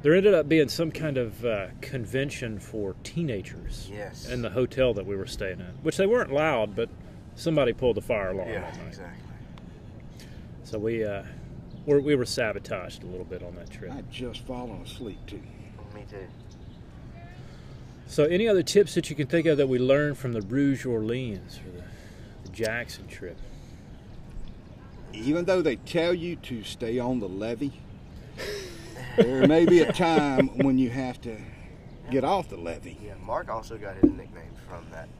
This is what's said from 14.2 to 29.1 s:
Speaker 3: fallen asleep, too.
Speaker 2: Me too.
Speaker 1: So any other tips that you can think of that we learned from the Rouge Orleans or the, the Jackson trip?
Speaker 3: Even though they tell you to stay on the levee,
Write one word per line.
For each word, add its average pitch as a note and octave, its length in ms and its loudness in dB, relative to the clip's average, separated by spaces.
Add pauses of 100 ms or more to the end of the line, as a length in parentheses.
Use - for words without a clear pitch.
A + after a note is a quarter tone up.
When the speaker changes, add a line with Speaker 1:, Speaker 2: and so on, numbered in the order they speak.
Speaker 3:
fallen B2 340 -8
asleep, G2 460 -10
too. G2+ 140 -12 (520)
Speaker 2:
Me G#2 160 -14
too. G2 160 -12 (1800)
Speaker 1:
So - 180 6
any F#3 220 6
other F#3+ 160 6
tips G3+ 320 6
that E3+ 140 0
you D3+ 60 -4
can D3 120 0
think E3 180 4
of D3+ 120 8
that C#3 100 6
we B2+ 100 4
learned C#3 400 6
from B2 160 -2
the A2 80 0
Rouge C3 440 2
Orleans A2+ 800 -2
or F#2 120 -12
the, - 60 -12 (600)
the - 60 -14
Jackson A2 580 -4
trip? E2+ 300 -10 (1800)
Speaker 3:
Even D3+ 320 2
though F#3 160 4
they C#3+ 160 4
tell E3+ 360 2
you E3+ 240 -2
to A2+ 260 -8
stay A#2 360 -2
on B2 200 0
the G2 80 -2
levee, A2+ 460 -4 (1400)